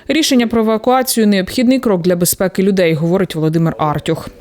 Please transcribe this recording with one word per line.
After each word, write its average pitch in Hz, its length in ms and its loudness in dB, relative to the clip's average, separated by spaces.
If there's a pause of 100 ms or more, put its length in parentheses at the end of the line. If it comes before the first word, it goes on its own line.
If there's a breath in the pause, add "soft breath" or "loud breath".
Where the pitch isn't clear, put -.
Рішення 269 380 0
про 226 160 0
евакуацію — 226 640 0
необхідний 233 540 2
крок 202 220 0
для 180 140 2
безпеки 180 460 -2
людей, 185 320 2
говорить 170 400 0
Володимир 160 440 0
Артюх. 151 500 -4 (120)